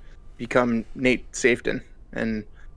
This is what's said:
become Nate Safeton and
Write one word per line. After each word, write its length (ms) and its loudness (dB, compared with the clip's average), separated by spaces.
become 480 2
Nate 380 0
Safeton 480 2
and 300 -2